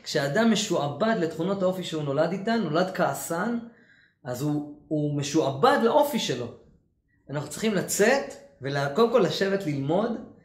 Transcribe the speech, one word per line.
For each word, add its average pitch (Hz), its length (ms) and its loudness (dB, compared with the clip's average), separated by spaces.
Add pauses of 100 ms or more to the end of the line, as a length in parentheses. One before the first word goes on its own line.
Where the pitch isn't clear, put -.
כשאדם 156 480 2
משועבד 175 680 0
לתכונות 175 440 -2
האופי 185 200 0
שהוא 156 200 -4
נולד 147 280 0
איתן, 214 300 -2
נולד 175 340 0
כעסן, 175 640 -2 (680)
אז 123 180 -8
הוא, 147 340 -4 (120)
הוא 147 300 -2
משועבד 147 640 2
לאופי 262 360 4
שלו. 123 260 -4 (840)
אנחנו 139 200 -6
צריכים 214 240 -2
לצאת, 214 600 2 (280)
וקודם 143 500 2
כל 262 140 4
לשבת 196 400 0
ללמוד. 156 460 0 (340)